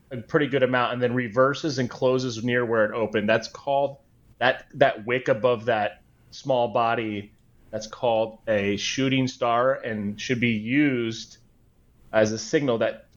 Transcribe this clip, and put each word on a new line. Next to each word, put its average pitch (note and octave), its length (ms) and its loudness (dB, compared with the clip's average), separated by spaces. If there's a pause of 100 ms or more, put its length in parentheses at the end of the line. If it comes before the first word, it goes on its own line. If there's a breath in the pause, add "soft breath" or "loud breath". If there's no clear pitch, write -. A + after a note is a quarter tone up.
(100)
a C3+ 80 -10
pretty D3 280 0
good B2+ 160 2
amount, B2 320 2
and B2 80 -4
then A#2+ 120 2
reverses B2+ 640 0
and B2 120 0
closes B2+ 520 0
near B2 220 2
where A2+ 220 2
it G#2+ 80 -4
opened. G#2+ 340 0
That's A#2 200 2
called, C#3 500 -4 (400)
that, B2+ 360 0
that B2 320 2
wick B2+ 220 -2
above A#2+ 380 2
that G#2+ 360 0 (280)
small B2 380 0
body, A2+ 640 -2 (380)
that's G#2+ 160 -8
called A2+ 600 -2
a G2+ 300 0
shooting C3 520 0
star B2 460 0
and G#2 440 -6
should B2 220 -2
be A#2+ 100 2
used A#2 880 -2 (720)
as A2 200 4
a A2+ 60 -6
signal C3+ 400 0
that - 380 -4